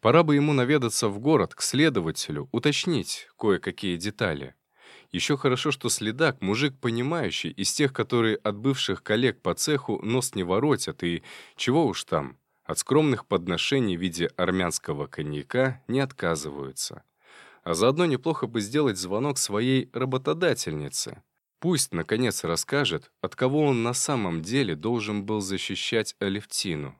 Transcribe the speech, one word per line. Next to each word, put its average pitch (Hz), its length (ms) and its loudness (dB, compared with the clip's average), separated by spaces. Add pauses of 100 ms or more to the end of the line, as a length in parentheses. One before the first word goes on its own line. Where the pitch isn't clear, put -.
Пора 143 220 8
бы 151 120 4
ему 147 180 4
наведаться 123 540 2
в 101 120 -2
город, 127 360 2
к - 60 -10
следователю, 87 880 0
уточнить 143 760 -2 (100)
кое-какие 92 600 0
детали. 82 580 -4 (560)
Еще 143 260 0
хорошо, 135 340 2
что - 180 -4
следак — 131 520 0
мужик 123 380 0
понимающий, 120 720 -2
из - 240 -4
тех, 143 180 2
которые 113 460 2
от 104 200 -4
бывших 120 460 -2
коллег 113 380 0
по 90 120 -2
цеху 135 500 -2
нос 120 320 -2
не 98 80 -2
воротят, 107 600 0
и 85 200 -2 (320)
чего 147 300 2
уж 98 200 -2
там, 71 320 -2 (260)
от - 160 -4
скромных 139 460 2
подношений 90 720 0
в 85 40 -4
виде 85 260 0 (100)
армянского 87 680 -2
коньяка 80 800 -2
не 127 120 0
отказываются. 76 1040 -4 (600)
А 85 100 0
заодно 135 320 4
неплохо 151 420 0
бы 117 140 -2
сделать 117 360 0
звонок 107 400 -2
своей 127 560 0
работодательнице. 131 1300 -2 (380)
Пусть, 170 340 0
наконец, 110 500 0
расскажет, 85 680 -2 (100)
от - 140 -6
кого 143 300 2
он 127 180 2
на 120 100 -2
самом 98 480 -2
деле 101 340 0
должен 104 500 -2
был 107 160 -2
защищать 98 800 -4
Алевтину. 87 800 -4